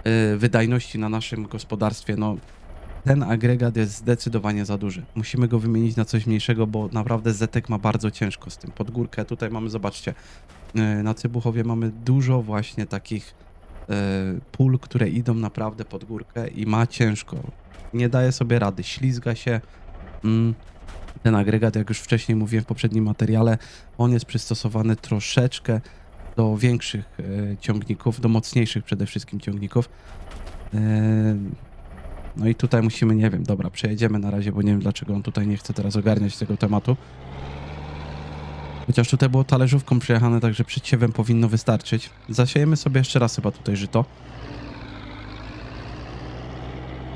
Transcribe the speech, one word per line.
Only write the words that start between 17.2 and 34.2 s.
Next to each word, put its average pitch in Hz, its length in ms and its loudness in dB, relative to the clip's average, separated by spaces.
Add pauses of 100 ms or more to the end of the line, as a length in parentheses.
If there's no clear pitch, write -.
Nie 120 160 2
daje 127 220 4
sobie 120 280 2
rady, 95 240 0
ślizga 120 520 -2
się. 117 260 -2 (640)
Mm, 113 300 2 (680)
ten 110 120 6
agregat, 107 400 4
jak 107 140 0
już 113 100 -4
wcześniej - 360 2
mówiłem 110 280 0
w - 40 -14
poprzednim 110 360 0
materiale, 110 540 4 (400)
on 120 140 4
jest 117 140 2
przystosowany 110 680 0
troszeczkę 113 840 0 (580)
do 110 180 4
większych, 117 480 0 (140)
e, 101 380 -4
ciągników, 107 640 -2
do 117 80 4
mocniejszych 113 540 2
przede 101 220 -2
wszystkim - 340 -6
ciągników. 101 500 -2 (840)
E, 107 60 0 (1600)
no 107 100 2
i 113 80 4
tutaj 120 260 2
musimy, 110 340 4
nie 107 140 4
wiem, 101 140 0
dobra, 95 260 0
przejedziemy 107 500 0
na 101 120 -2